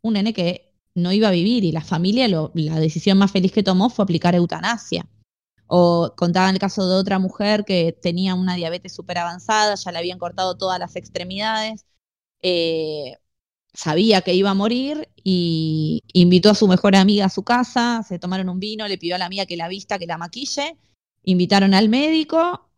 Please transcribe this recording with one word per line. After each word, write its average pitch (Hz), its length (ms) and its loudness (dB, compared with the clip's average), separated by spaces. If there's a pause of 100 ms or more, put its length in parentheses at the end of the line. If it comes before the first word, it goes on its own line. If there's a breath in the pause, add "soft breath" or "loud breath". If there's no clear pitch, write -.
Un 220 120 -2
nene 208 200 0
que 180 380 -4 (240)
no 175 160 0
iba 214 180 4
a - 20 4
vivir 196 320 2
y 165 80 2
la 156 100 -4
familia 196 460 0
lo, 156 280 -2
la 160 240 -2
decisión 160 380 2
más 196 140 4
feliz 190 200 0
que 208 120 0
tomó 190 260 2
fue 214 140 -2
aplicar 175 320 2
eutanasia. 175 720 -2 (600)
O 175 480 2
contaban 185 400 2
el 185 40 -2
caso 196 280 -2
de 185 80 2
otra 190 240 0
mujer 208 460 -2
que 170 340 0
tenía 185 360 -2
una 185 200 -2
diabetes 175 380 -8
súper 185 240 -10
avanzada, 202 580 0
ya 190 160 -10
le 175 80 -8
habían 180 200 -8
cortado 180 380 -6
todas 185 220 -4
las 175 160 -10
extremidades, 214 920 -8 (560)
eh, 160 760 -2 (580)
sabía 180 480 2
que 180 140 0
iba 196 160 2
a - 20 0
morir 254 560 -2 (140)
y 160 760 0 (120)
invitó 180 380 6
a 202 40 4
su 208 120 4
mejor 196 280 4
amiga 196 300 4
a 185 40 2
su 190 140 -6
casa, 240 640 -2
se 175 120 -8
tomaron 185 300 -4
un 185 100 -6
vino, 214 280 -8
le 196 100 -6
pidió 170 180 -6
a - 20 -6
la 185 80 -4
amiga 190 200 -6
que 175 120 -10
la 165 100 -6
vista, 196 300 -8
que 175 80 -10
la 170 120 -8
maquille, 277 600 -8 (460)
invitaron 190 500 4
al 214 160 4
médico 320 880 0